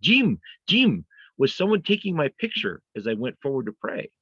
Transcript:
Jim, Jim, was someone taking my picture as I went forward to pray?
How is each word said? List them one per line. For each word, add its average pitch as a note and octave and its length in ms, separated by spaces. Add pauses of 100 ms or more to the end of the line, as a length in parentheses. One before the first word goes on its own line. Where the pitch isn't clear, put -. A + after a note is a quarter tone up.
Jim, A3 380 (280)
Jim, F3+ 380 (320)
was C3+ 160
someone G3+ 280
taking G3+ 340
my D3+ 140 (100)
picture G2+ 420 (140)
as G#2 120
I A2+ 60
went A#2+ 280
forward C3+ 260
to G#2+ 60
pray? - 380 (100)